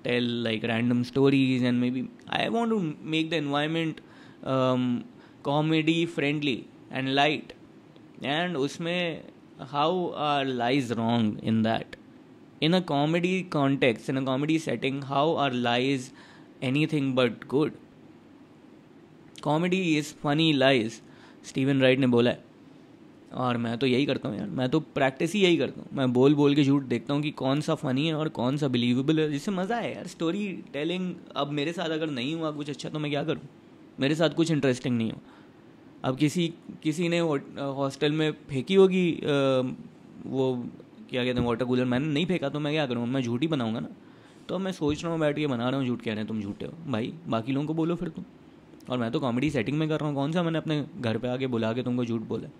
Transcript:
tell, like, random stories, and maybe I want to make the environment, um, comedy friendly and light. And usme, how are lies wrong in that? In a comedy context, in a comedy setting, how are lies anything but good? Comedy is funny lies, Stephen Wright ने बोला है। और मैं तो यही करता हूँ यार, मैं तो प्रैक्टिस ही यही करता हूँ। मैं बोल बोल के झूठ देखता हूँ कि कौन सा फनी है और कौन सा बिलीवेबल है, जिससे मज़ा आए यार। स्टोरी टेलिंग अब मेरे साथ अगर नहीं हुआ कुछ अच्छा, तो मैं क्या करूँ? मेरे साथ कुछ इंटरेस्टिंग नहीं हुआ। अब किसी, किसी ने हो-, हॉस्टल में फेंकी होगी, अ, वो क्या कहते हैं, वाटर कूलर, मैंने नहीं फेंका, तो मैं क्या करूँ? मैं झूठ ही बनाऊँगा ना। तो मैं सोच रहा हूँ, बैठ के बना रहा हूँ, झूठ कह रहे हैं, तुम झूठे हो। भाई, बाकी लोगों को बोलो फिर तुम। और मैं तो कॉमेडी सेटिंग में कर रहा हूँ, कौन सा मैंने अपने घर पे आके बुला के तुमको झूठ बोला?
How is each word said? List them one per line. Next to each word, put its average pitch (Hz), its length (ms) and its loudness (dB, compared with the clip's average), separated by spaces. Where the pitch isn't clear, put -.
tell, 123 180 0
like, 117 400 0
random 120 420 2
stories, 135 580 4
and 123 180 2
maybe 123 280 -2
I - 200 0
want 226 220 0
to 220 100 2
make 160 280 -2
the 170 60 -2
environment, 156 640 -2
um, 127 600 2
comedy 156 640 2
friendly 147 640 -2
and 131 240 -2
light. 143 400 2
And 160 340 -2
usme, 165 680 -4
how 165 420 0
are 143 300 0
lies 127 500 0
wrong 113 480 2
in 110 200 2
that? 110 340 0
In 156 140 2
a 185 80 2
comedy 170 600 0
context, 139 640 2
in 135 100 -2
a 135 60 -4
comedy 143 340 0
setting, 135 440 -4
how 143 340 2
are 139 140 0
lies 123 640 0
anything 139 540 0
but 123 340 0
good? 139 240 0
Comedy 175 560 2
is 147 160 -2
funny 156 400 2
lies, 127 480 2
Stephen 135 380 0
Wright 131 180 6
ने 135 80 4
बोला 120 240 6
है। - 180 -6
और 123 220 -2
मैं 117 220 -4
तो 135 80 0
यही 131 200 2
करता 127 220 -2
हूँ 104 100 -6
यार, 92 100 -6
मैं 127 200 -2
तो 160 120 2
प्रैक्टिस 143 540 -2
ही 208 60 2
यही 175 160 6
करता 131 240 -2
हूँ। - 120 -16
मैं 127 200 0
बोल 131 220 8
बोल 143 200 6
के 147 100 6
झूठ 139 180 4
देखता 123 320 -2
हूँ 147 80 0
कि 151 80 -2
कौन 135 300 -2
सा 156 140 0
फनी 139 320 -2
है 160 80 -2
और 156 140 -2
कौन 131 280 -2
सा 147 120 0
बिलीवेबल 127 520 2
है, 151 120 2
जिससे 143 180 -4
मज़ा 190 260 -2
आए 190 180 -4
यार। - 120 -10
स्टोरी 180 680 -4
टेलिंग 180 420 -4
अब 143 140 -2
मेरे 147 220 -2
साथ 170 180 -6
अगर 156 200 -4
नहीं 135 240 -4
हुआ 160 160 -4
कुछ 147 200 -8
अच्छा, - 180 -8
तो 151 100 -6
मैं 147 120 -4
क्या 143 140 -2
करूँ? 147 180 -4
मेरे 139 140 2
साथ 156 160 2
कुछ 160 200 0
इंटरेस्टिंग 131 480 2
नहीं 113 120 -2
हुआ। - 100 -10
अब 131 120 -2
किसी, 156 380 0
किसी 160 260 0
ने 170 100 2
हो-, 156 400 -2
हॉस्टल 139 540 -2
में 156 200 2
फेंकी 147 420 -2
होगी, 185 380 6
अ, - 80 -4
वो 127 420 -2
क्या 123 140 -2
कहते 123 160 0
हैं, 120 60 2
वाटर 120 180 0
कूलर, 123 200 2
मैंने 127 220 0
नहीं 156 200 0
फेंका, 165 220 0
तो 143 120 -6
मैं 147 120 -2
क्या 156 140 0
करूँ? 120 200 -2
मैं 131 140 0
झूठ 120 220 -2
ही 165 60 2
बनाऊँगा 120 320 -2
ना। - 80 -8
तो 185 100 -2
मैं 190 140 -4
सोच 151 300 -2
रहा 165 100 -4
हूँ, 165 80 -2
बैठ 147 160 2
के 151 100 -2
बना 123 220 -2
रहा 135 120 0
हूँ, 131 60 -2
झूठ 123 120 -2
कह - 120 -6
रहे 107 60 -2
हैं, 107 100 -4
तुम 110 140 -4
झूठे 98 260 -6
हो। - 60 -10
भाई, 120 260 -4
बाकी 113 240 -2
लोगों 139 140 -2
को 156 80 -2
बोलो 160 200 0
फिर 175 140 -6
तुम। 180 160 -12
और 127 80 -2
मैं 117 120 -2
तो 139 100 -2
कॉमेडी 131 300 0
सेटिंग 139 280 -2
में 156 100 0
कर 156 120 -2
रहा 151 60 -4
हूँ, 147 100 -2
कौन 139 160 -2
सा 180 100 0
मैंने 165 160 0
अपने 151 280 -2
घर 113 200 -2
पे 120 100 -4
आके 127 180 -2
बुला 113 260 0
के 123 100 -2
तुमको 123 220 0
झूठ 117 160 -2
बोला? 113 280 -6